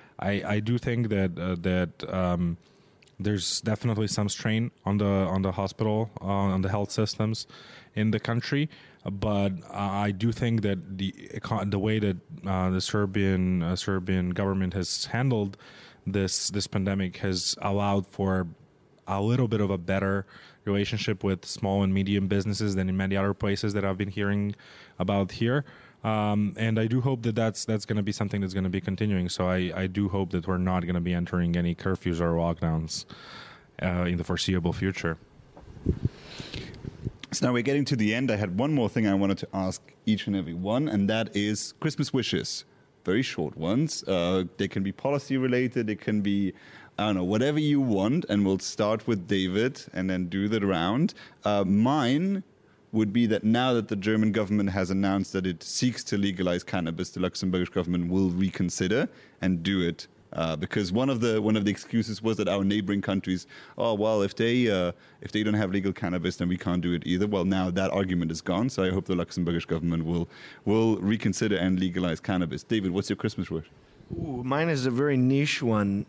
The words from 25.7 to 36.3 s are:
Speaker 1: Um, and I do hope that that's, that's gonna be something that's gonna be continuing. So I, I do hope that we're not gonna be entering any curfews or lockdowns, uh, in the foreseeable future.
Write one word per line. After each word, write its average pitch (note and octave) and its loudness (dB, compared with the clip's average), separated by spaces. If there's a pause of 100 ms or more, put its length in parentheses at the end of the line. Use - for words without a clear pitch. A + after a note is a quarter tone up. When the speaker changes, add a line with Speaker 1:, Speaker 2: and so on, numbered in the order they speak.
Speaker 1:
Um, G#2 2
and A2 2
I A2+ 2
do B2 2
hope B2+ 0
that A2+ 0
that's, A2+ 0
that's A2 -2
gonna G#2+ 0
be G2+ -2
something G2+ -2
that's F#2+ -2
gonna F#2+ 0
be F#2+ 0
continuing. F#2+ 0
So F2+ -2
I, F#2 2
I F#2 -2
do F#2+ 0
hope F#2+ 0
that F2 -2
we're F#2 2
not F2+ 2
gonna F2 0
be F2 0
entering F2 0
any F2 0
curfews F2+ -2
or E2+ 2
lockdowns, E2 -2 (760)
uh, F2+ 0
in F2 0
the E2+ -4
foreseeable F2+ 0
future. E2+ -2 (2250)